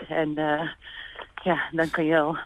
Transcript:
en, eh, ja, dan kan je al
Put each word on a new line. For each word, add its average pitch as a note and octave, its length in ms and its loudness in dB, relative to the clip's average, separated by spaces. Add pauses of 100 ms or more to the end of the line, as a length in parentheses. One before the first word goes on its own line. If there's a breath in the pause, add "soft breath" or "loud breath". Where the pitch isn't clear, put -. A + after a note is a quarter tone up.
en, D#3 280 0
eh, D3+ 320 0 (720 loud breath)
ja, E3 160 2 (120)
dan D#3+ 180 2
kan D#3+ 160 0
je D#3+ 140 6
al D#3 260 2